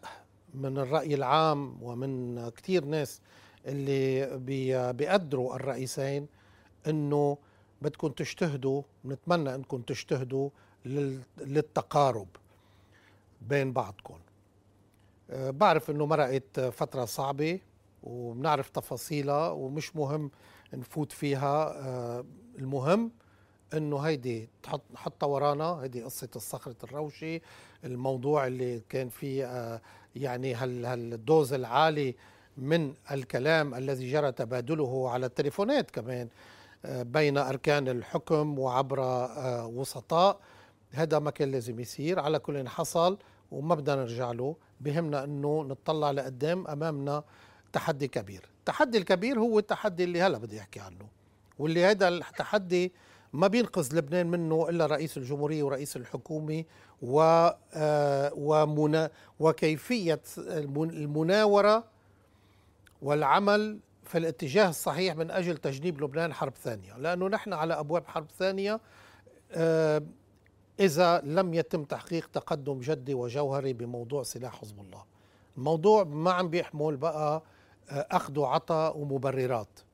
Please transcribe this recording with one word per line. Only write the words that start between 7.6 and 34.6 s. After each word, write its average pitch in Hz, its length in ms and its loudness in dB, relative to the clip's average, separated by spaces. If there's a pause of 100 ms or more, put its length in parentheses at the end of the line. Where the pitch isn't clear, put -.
بدكم 147 260 -4
تجتهدوا، 139 720 -4 (240)
نتمنى 139 500 -2
إنكم 131 260 -8
تجتهدوا 135 680 -4 (360)
لل-، 135 360 -4 (160)
للتقارب 139 920 0 (1120)
بين 135 320 0
بعضكم. 110 440 -8 (1120)
آه، 131 200 -6
بعرف 156 400 4
إنه 147 160 -2
مرقت 139 540 0
فترة 131 460 -2
صعبة 143 540 -2 (440)
وبنعرف 123 640 -2
تفاصيلها 143 800 -2
ومش 147 460 -8
مهم 147 360 -4 (420)
نفوت 131 380 -6
فيها. 143 760 0
آه، 123 380 -6 (340)
المهم 143 520 0 (600)
إنه 151 240 -2
هيدي 127 520 -4 (140)
تحط-، - 300 -10
نحطها - 340 -6
ورانا، 143 380 2
هيدي 131 380 -6
قصة 127 320 -10
الصخرة 123 480 -10
الروشة، 151 580 -8 (420)
الموضوع 131 640 0
اللي 127 320 -4 (100)
كان 131 200 -4
فيه، 135 360 -6
آه، 117 360 -8 (340)
يعني 127 380 -4
هال-، 123 320 -4
هالدوز 120 680 2
العالي 139 600 2 (420)
من 143 360 0 (180)
الكلام 139 640 0
الذي 131 360 -4
جرى 147 200 2
تبادله 127 800 -2